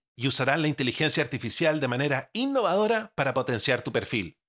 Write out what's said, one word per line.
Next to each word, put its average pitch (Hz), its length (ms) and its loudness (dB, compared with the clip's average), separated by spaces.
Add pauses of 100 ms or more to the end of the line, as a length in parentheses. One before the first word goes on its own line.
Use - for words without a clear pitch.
(180)
y 120 100 -2
usará 135 300 2
la 156 100 0
inteligencia 147 560 0
artificial 151 560 0
de 131 80 0
manera 135 460 -2
innovadora 220 840 0
para 135 180 0
potenciar 123 500 0
tu - 80 -8
perfil. 110 460 -4 (120)